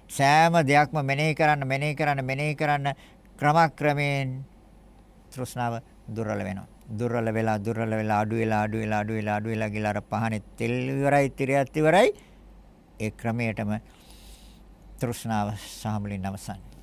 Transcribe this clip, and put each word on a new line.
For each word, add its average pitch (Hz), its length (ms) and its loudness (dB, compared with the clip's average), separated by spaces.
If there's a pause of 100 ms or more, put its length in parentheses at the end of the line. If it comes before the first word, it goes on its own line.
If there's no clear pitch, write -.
සෑම 156 560 4
දෙයක්ම 143 400 4
මෙනෙහි 143 320 0
කරන්න, 151 320 2
මෙනෙහි 139 280 -2
කරන්න, 139 300 0
මෙනෙහි 143 300 -2
කරන්න 143 400 0 (400)
ක්‍රමක්‍රමයෙන් 143 1080 2 (840)
තෘෂ්ණාව 120 560 -6 (240)
දුර්වල 107 340 -4
වෙනවා. 95 260 -6 (240)
දුර්වල 113 380 -2
වෙලා, 110 300 0
දුර්වල 110 340 -2
වෙලා, 107 280 0
අඩු 110 160 0
වෙලා, 110 260 2
අඩු 107 140 -2
වෙලා, 107 240 -2
අඩු 107 120 -2
වෙලා, 104 240 -2
අඩු 107 120 -4
වෙලා 110 200 -2
ගිහලා 107 240 -2
අර 101 100 -2
පහනේ 110 400 -4 (120)
තෙල් 117 200 -2 (160)
ඉවරයි, 139 400 2
තිරයත් 135 460 -2
ඉවරයි. 160 320 6 (880)
ඒ 107 160 -4
ක්‍රමයටම 113 640 -2 (1160)
තෘෂ්ණාව 110 640 -4
සාමුලින් 101 720 -6
අවසන්. 95 340 -10 (220)